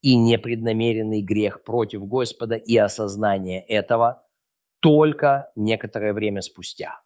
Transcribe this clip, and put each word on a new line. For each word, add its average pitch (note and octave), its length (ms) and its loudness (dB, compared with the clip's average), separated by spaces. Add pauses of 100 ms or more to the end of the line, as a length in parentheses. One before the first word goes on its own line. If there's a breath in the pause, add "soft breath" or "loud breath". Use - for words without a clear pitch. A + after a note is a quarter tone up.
и C3 140 4
непреднамеренный A2+ 1080 0
грех G#2 400 -2
против G#2+ 420 -4
Господа A#2 500 -4
и A2+ 220 2
осознание G2 880 -2
этого A#2 540 0 (640)
только D3 760 4
некоторое G#2+ 560 -2
время G#2 300 -2
спустя. - 640 -14